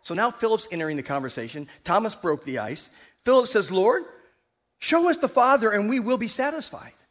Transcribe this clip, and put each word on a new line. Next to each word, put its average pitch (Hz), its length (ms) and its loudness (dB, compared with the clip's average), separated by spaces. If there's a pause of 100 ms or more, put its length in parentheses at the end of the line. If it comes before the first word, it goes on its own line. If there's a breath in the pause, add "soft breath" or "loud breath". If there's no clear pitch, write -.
So 170 120 -8
now 220 160 2
Philip's 220 400 -2
entering 156 260 -4
the 139 60 -6
conversation. 135 680 -8 (160 loud breath)
Thomas 202 300 0
broke 151 300 -2
the 131 140 -6
ice. 110 320 -8 (340 soft breath)
Philip 247 240 6
says, 180 220 0
"Lord, 220 340 2 (760)
show 339 300 2
us 339 80 2
the 285 120 -2
Father 247 420 4
and 208 180 0
we 254 120 0
will 233 180 0
be 226 100 -4
satisfied." 277 640 -6 (180)